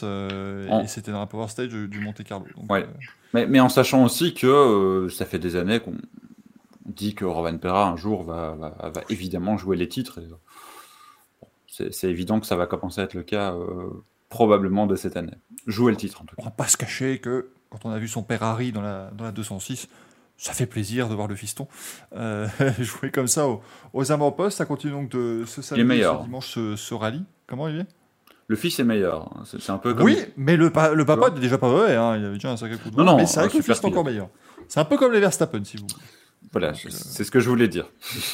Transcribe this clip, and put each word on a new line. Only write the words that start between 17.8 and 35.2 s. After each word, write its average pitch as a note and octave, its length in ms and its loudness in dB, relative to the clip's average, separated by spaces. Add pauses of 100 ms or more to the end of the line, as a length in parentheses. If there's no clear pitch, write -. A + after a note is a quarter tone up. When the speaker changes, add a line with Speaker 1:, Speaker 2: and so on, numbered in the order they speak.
Speaker 1:
on A2+ 60 -6
a A2 80 -4
vu A2+ 100 -6
son A2 160 -6
père A2+ 180 -4
Harry A2+ 300 -2
dans G#2+ 100 -6
la, G2 340 -8
dans A2+ 80 -12
la A2 80 -10
deux G#2+ 120 -8
cent G2 160 -10
six, - 280 -10 (480)
ça - 180 -10
fait B2 120 -2
plaisir A2+ 420 -4
de A2 60 -4
voir G#2 140 -4
le G2+ 80 -8
fiston, - 320 -10 (480)
euh, G#2+ 320 -6 (160)
<laughs> B2 160 0
jouer B2+ 320 -8
comme B2+ 160 0
ça D3 180 2
aux, A2 140 -2 (320)
aux C3+ 180 0
avant-postes. D3+ 480 0
Ça D#3+ 60 -2
continue D3 280 -6
donc C#3 180 -6
de A#2 360 -2
ce - 140 -14
Speaker 2:
Il - 20 -8
est - 40 -12
Speaker 1:
samedi, A#2+ 180 2
Speaker 2:
meilleur. G#2 340 4
Speaker 1:
ce D#2 60 -8
dimanche, B2+ 240 -10
ce, G#2+ 280 -4
ce - 180 -10
rallye. A2+ 300 -4 (220)
Comment, C3 180 -8
Olivier ? D#3+ 200 -6 (640)
Speaker 2:
Le A2 80 0
fils E3 240 -2
est C3 60 2
meilleur. F#2 440 0 (160)
C'est, - 160 -14
c'est - 120 -6
un G2 60 -4
peu A#2+ 140 0
comme A#2 140 4
Speaker 1:
Oui, D#4 100 6 (200)
mais C#3+ 200 4
le D#3+ 140 6
pa-, D#3 240 4
le D#3 100 4
papa D3+ 100 6
Speaker 2:
Tu D3+ 40 2
vois ? D#3 120 6
Speaker 1:
était D3 100 -4
déjà B2+ 180 2
pas B2+ 100 4
mauvais, E3 280 6
hein, A2+ 200 2
il G#2 80 -2
avait G2+ 100 -6
déjà B2+ 180 -6
un A#2 40 -4
sacré A2+ 220 -8
coup - 120 -12
de A2+ 60 -8
Speaker 2:
Non, D#3 80 6
Speaker 1:
main, F#3 80 8
Speaker 2:
non, C#3 60 10
Speaker 1:
mais E3 80 6
c'est D#3+ 140 2
vrai F#3 60 4
Speaker 2:
un - 20 4
Speaker 1:
que - 80 2
le D4 60 4
Speaker 2:
super A3+ 120 4
Speaker 1:
fiston G3+ 140 0
encore F3+ 160 2
Speaker 2:
pilote. B2+ 100 -2
Speaker 1:
meilleur. G2 140 -6 (400)
C'est - 100 -4
un G#3 60 6
peu C#4+ 120 2
comme B3+ 160 6
les A3 80 6